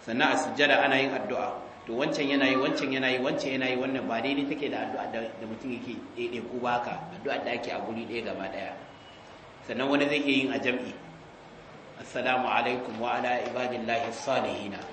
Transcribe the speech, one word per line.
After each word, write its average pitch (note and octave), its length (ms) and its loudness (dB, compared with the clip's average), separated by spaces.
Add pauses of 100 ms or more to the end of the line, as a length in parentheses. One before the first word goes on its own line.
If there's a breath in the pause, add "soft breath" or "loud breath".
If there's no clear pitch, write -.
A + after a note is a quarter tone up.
Sannan C3 260 4
a B2 40 4
sujjada C#3+ 460 6
ana C3+ 160 6
yin C3+ 120 4
addu'a. A#2 420 0 (340)
To, A#2 80 -6
wancan D3 360 2
yana C#3 160 4
yi, C3 100 6
wancan C#3+ 360 2
yana C3 180 2
yi, B2+ 80 2
wancan C#3 400 0
yana C3 100 0
yi, B2+ 80 2
wannan C3+ 300 0
ba A2+ 160 0
daidai C#3 260 2
take C3 220 -2
da A#2+ 160 -2
addu'a G#2 260 -4
da, A2+ 80 -4
da A2+ 260 -8
mutum A2 260 -8
yake A#2 240 -8 (200)
ɗaiɗaiku A#2+ 460 -6
ba A#2+ 160 0
haka, A2 160 -2 (240)
addu'a B2+ 260 -2
da A#2+ 80 -2
ake A#2+ 180 -4
a F#2 100 -4
guri A2 260 -6
ɗaya A2 180 -6
gaba F#2+ 240 -6
ɗaya. F#2 240 -8 (920)
Sannan B2 240 0
wani C#3+ 180 6
zai D3 140 2
iya C#3 200 4
yin C3 100 0
a - 60 0
jam'i. B2 360 0 (1040)
"Assalamu B2 480 2
alaikum B2 500 2
wa A#2 200 0
ala B2 260 2
ibadillahi A#2 680 0
salihina." A2 680 -2 (140)